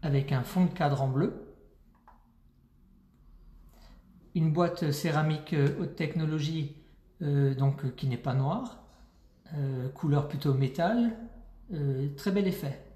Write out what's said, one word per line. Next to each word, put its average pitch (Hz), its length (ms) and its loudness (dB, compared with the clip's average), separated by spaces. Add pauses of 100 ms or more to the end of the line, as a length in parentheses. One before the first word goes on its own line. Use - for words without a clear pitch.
avec 139 300 0
un 127 120 0
fond 180 240 2
de - 60 -2
cadre 135 280 0
en 135 80 0
bleu. 139 240 0 (3000)
Une 160 180 4
boîte 170 380 2
céramique, 156 600 0
euh, 147 300 2
haute 151 160 -6
technologie, 156 800 -2 (460)
euh, 139 320 2
donc, 139 280 2
euh, 131 60 0
qui - 180 -4
n'est 123 80 0
pas 127 200 -2
noire, 165 500 -2 (680)
euh, 135 360 -4
couleur 143 400 0
plutôt 143 240 0
métal, 135 640 2 (560)
euh, 143 420 -2
très - 160 -2
bel 190 160 2
effet. - 380 -4 (100)